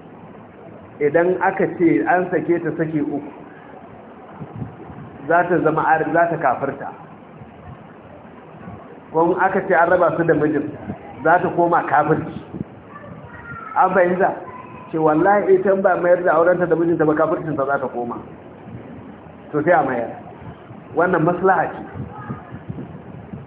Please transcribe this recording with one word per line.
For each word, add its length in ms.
idan 420
aka 260
ce 260
an 260
sake 320
ta 140
saki 240
uku, 220
za 200
ta 160
zama 220
ar-, 260
za 180
ta 60
kafirta. 520
Ko 200
in 80
aka 260
ce 80
an 140
raba 280
su 80
da 100
mijin, 340
za 180
ta 140
koma 320
kafirci. 540
An 180
fahimta? 360
Ce, 60
"Wallahi, 560
ita 220
ba 200
mayar 280
da 100
aurenta 320
da 100
mijinta 300
ba, 80
kafircinta 520
za 120
ta 100
koma." 280
To, 100
sai 100
a 100
mayar. 280
Wannan 300
maslaha 480
ce. 100